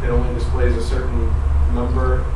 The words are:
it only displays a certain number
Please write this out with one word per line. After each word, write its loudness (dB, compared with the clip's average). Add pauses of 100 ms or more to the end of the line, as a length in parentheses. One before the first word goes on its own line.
it -2
only 2
displays 0
a -2
certain 0 (400)
number 0 (100)